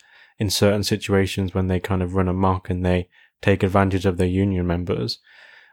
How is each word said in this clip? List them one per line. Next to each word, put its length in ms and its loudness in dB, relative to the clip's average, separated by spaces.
in 100 -2
certain 360 2
situations 720 -2
when 120 0
they 140 0
kind 220 -2
of 120 -4
run 140 0
amok 420 0
and 160 -2
they 220 0
take 240 2
advantage 420 2
of 100 0
their 120 2
union 380 0
members. 520 -4